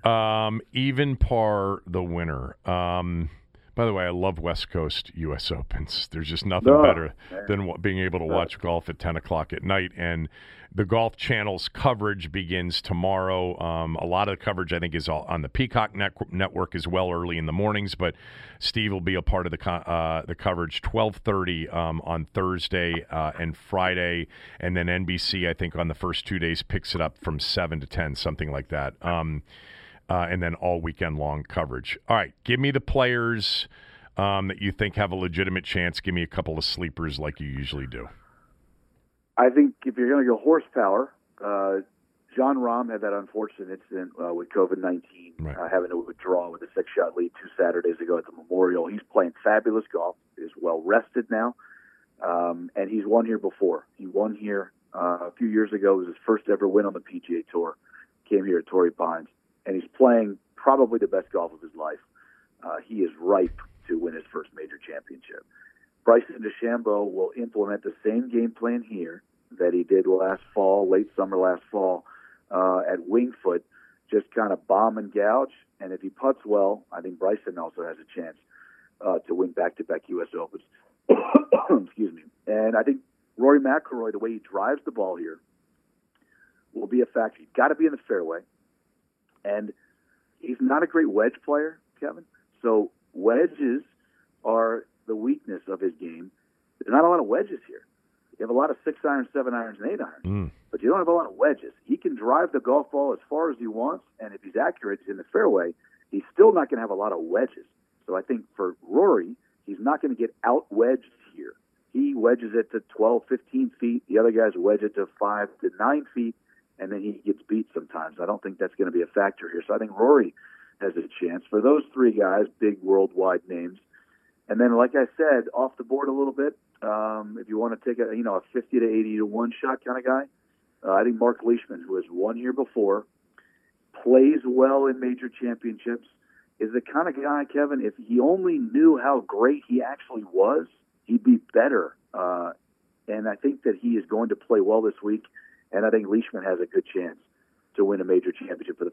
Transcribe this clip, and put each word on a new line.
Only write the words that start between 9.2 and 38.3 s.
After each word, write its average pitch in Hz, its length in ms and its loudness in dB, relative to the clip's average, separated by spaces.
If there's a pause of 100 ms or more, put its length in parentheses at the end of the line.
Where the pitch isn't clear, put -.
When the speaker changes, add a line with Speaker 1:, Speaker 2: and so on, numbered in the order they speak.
Speaker 1:
at - 100 -8
night. 92 340 -2
And 85 320 -4 (440)
the 98 120 0
Golf 113 300 0
Channel's 104 540 -4
coverage 104 600 -2
begins 87 500 -4
tomorrow. 92 800 -2
Um, 82 360 -4
a 80 100 -4
lot 95 240 0
of 95 80 -4
the - 80 -10
coverage, 92 280 -4
I 85 60 -2
think, 85 140 -4
is 82 160 -4
all 76 180 -4
on 85 140 -4
the 69 80 -6
Peacock 110 460 -2
net-, - 360 -4
Network 92 440 -2
as 82 120 -6
well 92 240 0
early 85 260 -4
in 80 80 -4
the 78 80 -4
mornings. 101 420 -2
But 87 200 -2 (440)
Steve 107 320 -2
will 95 100 -4
be 92 140 -2
a 87 60 -2
part 90 260 0
of 80 40 -8
the 80 60 -6
co-, - 140 -4
uh, 82 540 -2
the 85 100 -8
coverage 85 460 -4
twelve 110 360 0
thirty, 87 520 -2
um, 82 360 -2
on 82 200 -4
Thursday, 90 840 -2
uh, 78 280 -4
and 80 180 -6
Friday. 90 680 -2 (320)
And 90 180 -2
then 87 120 0
N 90 160 0
B 87 120 -4
C, 90 300 -2
I 82 60 0
think, 85 220 -6
on 82 120 -2
the 80 80 -4
first 87 300 -6
two 95 140 -4
days 82 240 -2
picks - 320 -6
it 85 60 -2
up 78 160 -4
from 78 220 -6
seven 82 420 -4
to 67 60 -12
ten, 76 280 -4
something 76 360 -6
like 69 180 -8
that. 71 240 -4 (100)
Um, 80 400 -4 (640)
uh, 87 200 0
and 92 120 -2
then 85 140 -4
all 87 240 -2
weekend 82 400 -4
long 73 240 -4
coverage. 64 640 -6
All 117 80 4
right, 98 160 0 (140)
give 123 160 0
me 139 100 0
the 135 80 0
players, 120 880 0 (480)
um, 98 320 0
that 95 140 -6
you 98 100 0
think 104 240 -2
have 101 160 0
a 95 40 -4
legitimate 92 500 -2
chance. 87 340 -2
Give 92 160 -4
me 87 80 0
a 82 40 -6
couple 82 300 -6
of 76 60 -4
sleepers 80 560 -4
like 76 220 -8
you 73 80 -8
usually 67 380 -6
do. 60 200 -12 (1300)